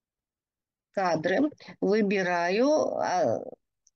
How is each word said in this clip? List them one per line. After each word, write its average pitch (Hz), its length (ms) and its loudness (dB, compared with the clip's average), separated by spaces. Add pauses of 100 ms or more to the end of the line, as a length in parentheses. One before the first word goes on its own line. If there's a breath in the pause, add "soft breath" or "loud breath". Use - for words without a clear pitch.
(960)
«Кадры» 180 420 0 (420 loud breath)
выбираю, 190 880 0 (300)
а, 123 420 0 (560)